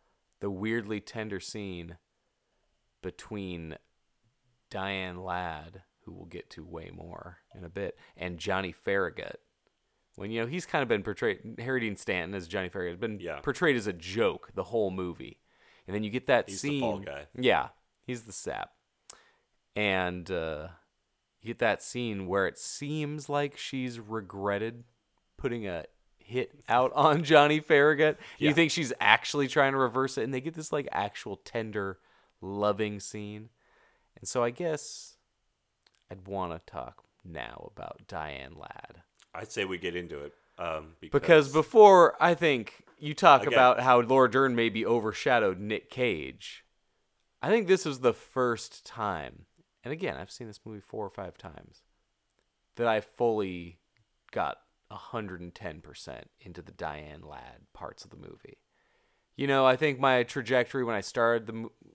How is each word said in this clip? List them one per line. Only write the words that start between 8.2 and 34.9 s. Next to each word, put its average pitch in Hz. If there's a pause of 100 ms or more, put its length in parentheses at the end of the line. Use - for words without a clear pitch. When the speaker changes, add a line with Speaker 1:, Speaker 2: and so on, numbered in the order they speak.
Speaker 1:
Johnny 95
Farragut. - (760)
When, 104
you 113
know, 117
he's 165
kind 156
of 127
been 107
portrayed, 110
Harry 127
Dean 107
Stanton 92
as 90
Johnny 92
Farragut 87
has 90
been 107
Speaker 2:
Yeah. 82
Speaker 1:
portrayed 143
as 107
a 98
joke 95
the 92
whole 107
movie. 90 (480)
And 95
then 107
you 104
get 120
that 120
Speaker 2:
He's 95
the 143
fall 120
Speaker 1:
scene. 98
Speaker 2:
guy. 73
Speaker 1:
Yeah, 92 (360)
he's 120
the 110
sap. - (1000)
And, 92
uh, 80 (720)
you 110
get 117
that 110
scene 107
where 95
it -
seems 147
like 143
she's 127
regretted 104 (540)
putting 117
a 85 (320)
hit - (160)
out 127
<laughs> -
on 151
Johnny 147
Farragut. 147 (180)
You 147
Speaker 2:
Yeah. 147
Speaker 1:
think 160
she's 139
actually 131
trying 135
to 135
reverse 131
it, -
and 135
they 156
get 156
this, 156
like, 147
actual 101
tender, 104 (420)
loving 101
scene. 104 (680)
And -
so 123
I 120
guess - (960)